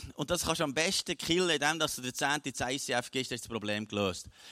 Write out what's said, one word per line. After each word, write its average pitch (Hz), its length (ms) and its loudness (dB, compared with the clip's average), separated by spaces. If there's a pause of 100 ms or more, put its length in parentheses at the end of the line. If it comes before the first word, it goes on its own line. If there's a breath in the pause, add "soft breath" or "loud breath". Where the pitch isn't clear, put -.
(140)
Und 139 160 -4
das 175 140 0
kannst 165 160 2
du 165 40 2
am 143 80 0
besten 170 460 0
killen, 175 320 4
indem 151 280 4
dass 151 180 0
du 127 60 -10
den 127 120 -4
Zehnten 143 340 0
ins - 120 -4
I 131 180 0
C - 140 -4
F 123 180 2
gehst, 131 200 -2
dann 127 60 -4
ist - 80 -8
das - 40 -12
Problem 104 400 -2
gelöst. 98 400 0 (240 loud breath)